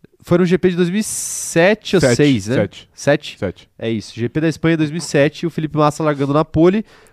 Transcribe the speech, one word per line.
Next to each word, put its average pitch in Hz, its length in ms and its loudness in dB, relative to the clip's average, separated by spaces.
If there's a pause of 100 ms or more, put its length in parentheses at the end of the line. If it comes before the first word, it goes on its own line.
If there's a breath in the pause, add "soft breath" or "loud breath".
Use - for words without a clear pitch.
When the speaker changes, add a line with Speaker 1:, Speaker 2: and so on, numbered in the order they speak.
(220)
Speaker 1:
Foi 175 140 2
no 180 80 4
G 175 140 2
P 180 100 2
de 175 80 -2
dois 175 140 2
mil 208 100 -2
e - 20 0
sete - 960 -2
ou 170 40 2
Speaker 2:
Sete, 127 160 4
Speaker 1:
seis, 135 300 2
né? 117 100 -4
Speaker 2:
sete. - 360 -4
Speaker 1:
Sete? - 460 -2
Speaker 2:
Sete. - 400 -10
Speaker 1:
É 113 100 -6
isso, 110 260 -6
G 117 140 -4
P 160 140 -8
da 160 80 0
Espanha 165 260 0
dois 151 140 -2
mil 165 80 -8
e - 20 -8
sete, 151 460 0
o 160 40 -6
Felipe 147 280 -4
Massa 151 240 0
largando 143 320 -2
na 156 100 2
pole, 185 400 2 (280 soft breath)